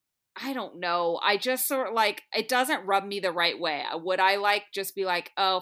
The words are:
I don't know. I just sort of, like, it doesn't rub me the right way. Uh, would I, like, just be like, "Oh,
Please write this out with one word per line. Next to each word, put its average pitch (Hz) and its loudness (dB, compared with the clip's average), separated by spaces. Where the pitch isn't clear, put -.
I 269 -8
don't 208 -8
know. 175 0
I 202 4
just 247 -2
sort 262 -2
of, 220 -4
like, 214 0
it 226 -2
doesn't 254 0
rub 196 2
me 202 -6
the 180 0
right 170 2
way. 156 -2
Uh, - -4
would 185 0
I, 196 6
like, 208 0
just 196 -6
be 196 -4
like, 175 -2
"Oh, 190 2